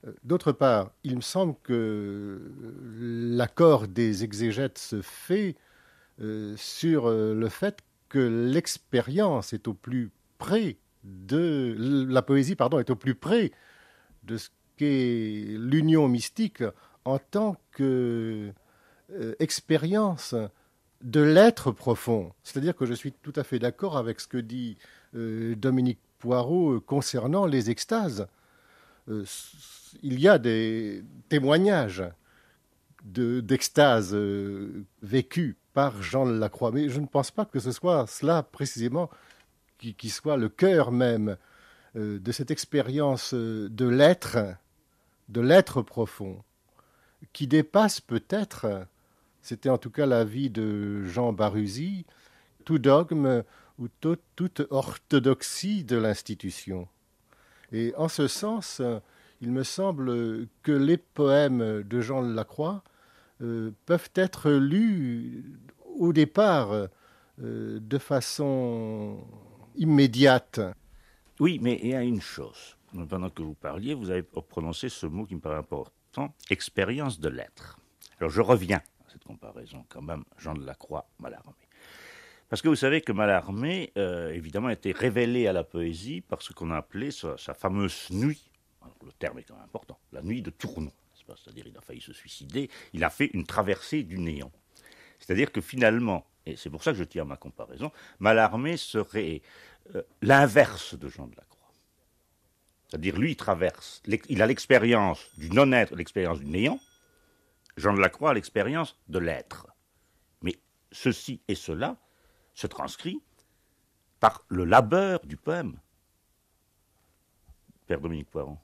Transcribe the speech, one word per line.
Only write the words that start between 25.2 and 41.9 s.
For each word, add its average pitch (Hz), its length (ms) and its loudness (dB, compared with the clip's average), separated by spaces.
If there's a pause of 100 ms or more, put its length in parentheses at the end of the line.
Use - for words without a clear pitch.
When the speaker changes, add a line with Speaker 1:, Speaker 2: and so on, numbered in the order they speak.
Speaker 1:
Dominique 127 440 0 (180)
Poirot, 127 580 2
euh, 110 40 -2
concernant 139 640 -2
les 131 240 0
extases. 120 580 -4 (840)
Euh, 107 140 -6
s-, - 800 -18
il 131 180 -4
y 156 60 8
a 196 120 10
des 110 680 0 (240)
témoignages 147 760 2 (1000)
de, 120 360 -2
d'extase, 117 760 4
euh, 101 720 -4 (160)
vécue 127 560 -2 (160)
par 135 280 0
Jean 127 220 0
de 123 140 2
la 107 100 0
Croix, 113 240 -2
mais 143 160 0
je 127 100 -4
ne 147 80 -4
pense 139 240 0
pas 214 140 -4
que 135 160 -4
ce 123 120 -4
soit 156 340 2
cela 156 360 0
précisément 131 680 -4 (680)
qui, 117 160 -12
qui 110 140 -10
soit 147 280 -2
le 110 120 0
cœur 165 420 4
même, 117 460 2 (580)